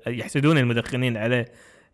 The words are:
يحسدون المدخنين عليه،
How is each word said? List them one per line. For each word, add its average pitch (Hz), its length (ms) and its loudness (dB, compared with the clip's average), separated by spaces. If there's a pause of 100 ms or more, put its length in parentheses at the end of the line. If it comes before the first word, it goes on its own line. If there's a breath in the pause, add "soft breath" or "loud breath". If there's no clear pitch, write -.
يحسدون 135 520 0
المدخنين 123 580 0
عليه، 117 280 0 (500 soft breath)